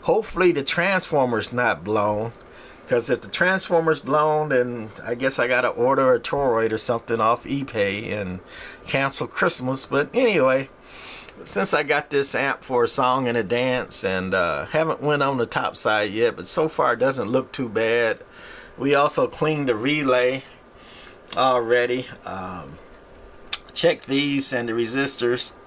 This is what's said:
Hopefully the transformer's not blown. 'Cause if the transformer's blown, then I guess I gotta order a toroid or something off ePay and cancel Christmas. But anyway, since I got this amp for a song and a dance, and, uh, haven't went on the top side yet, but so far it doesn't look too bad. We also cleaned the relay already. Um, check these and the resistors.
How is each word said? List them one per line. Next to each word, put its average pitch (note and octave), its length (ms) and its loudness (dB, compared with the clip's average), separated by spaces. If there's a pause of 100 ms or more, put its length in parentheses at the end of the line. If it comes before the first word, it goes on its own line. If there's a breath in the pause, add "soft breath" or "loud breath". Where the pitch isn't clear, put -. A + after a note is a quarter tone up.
Hopefully F3+ 500 2
the C#3+ 100 0
transformer's C#3+ 880 0
not A2+ 300 0
blown. G#2+ 500 -2 (540 loud breath)
'Cause A#2+ 240 0
if B2+ 120 0
the G2+ 60 -14
transformer's F3 680 2
blown, D3+ 520 0
then A#2+ 420 0 (120)
I A#2+ 120 -4
guess C3 240 0
I B2 80 2
gotta B2 200 2
order C3 460 4
a A#2 60 0
toroid A#2 500 0
or G#2+ 80 -2
something A#2 420 -2
off A2+ 220 2
ePay G#2 720 -2
and F#2 260 -6 (480 loud breath)
cancel C#3 400 0
Christmas. C3 600 -2
But C#3 280 0
anyway, E3 540 2 (760 loud breath)
since G3 280 0
I D3+ 120 4
got D3 260 0
this C#3 240 0
amp C3+ 280 -2
for B2 220 2
a A2+ 40 2
song B2+ 380 2
and A#2+ 100 0
a A#2 60 0
dance, B2 600 0
and, F#2 300 -2
uh, E2 320 0
haven't D#3 340 -2
went D3 220 0
on C3+ 160 0
the A#2 80 0
top B2+ 300 -2
side G#2+ 340 2
yet, A2+ 260 0
but F2+ 100 -8
so D#3 220 0
far C#3 240 0
it A#2 60 -2
doesn't B2+ 300 0
look B2+ 240 -2
too B2 160 -6
bad. A2+ 500 2 (580 loud breath)
We C#3 180 2
also C#3+ 320 4
cleaned D3+ 420 -2
the A#2 60 2
relay C3 680 0 (920 loud breath)
already. B2 720 2 (200)
Um, F2+ 520 -12 (960)
check - 300 2
these C#3 500 2
and A#2+ 160 -2
the A2+ 40 -2
resistors. A#2+ 840 0 (120)